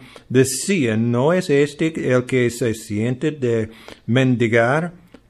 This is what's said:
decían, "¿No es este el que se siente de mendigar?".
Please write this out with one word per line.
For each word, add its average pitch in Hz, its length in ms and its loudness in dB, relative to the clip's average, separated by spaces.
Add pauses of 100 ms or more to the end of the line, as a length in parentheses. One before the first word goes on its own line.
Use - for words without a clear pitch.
(300)
decían, 127 840 0
"¿No 131 220 2
es 180 160 -2
este 147 640 0
el 127 100 2
que 123 260 0
se 117 240 -2
siente 120 580 -4
de 117 380 -2 (360)
mendigar?". 123 880 2 (360)